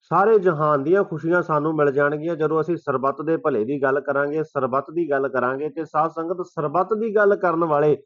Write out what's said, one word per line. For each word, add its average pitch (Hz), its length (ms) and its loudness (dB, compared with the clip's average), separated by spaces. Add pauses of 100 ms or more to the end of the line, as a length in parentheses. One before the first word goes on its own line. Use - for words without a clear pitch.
ਸਾਰੇ 202 380 4
ਜਹਾਨ 151 440 2
ਦੀਆਂ 190 200 2
ਖੁਸ਼ੀਆਂ 165 380 0
ਸਾਨੂੰ 160 340 0
ਮਿਲ 147 160 2
ਜਾਣਗੀਆਂ 147 440 -2
ਜਦੋਂ 156 260 0
ਅਸੀਂ 165 160 -2
ਸਰਬੱਤ 135 440 -4
ਦੇ 160 160 0
ਭਲੇ 135 280 0
ਦੀ 139 160 -4
ਗੱਲ 139 180 0
ਕਰਾਂਗੇ, 143 440 -2
ਸਰਬੱਤ 135 500 -2
ਦੀ 165 160 -2
ਗੱਲ 139 180 0
ਕਰਾਂਗੇ। 131 420 -2
ਤੇ 151 160 -8
ਸਾਧ 156 260 -2
ਸੰਗਤ, 170 340 -6
ਸਰਬੱਤ 170 480 -2
ਦੀ 214 220 -4
ਗੱਲ 202 200 4
ਕਰਨ 170 280 0
ਵਾਲੇ 151 420 2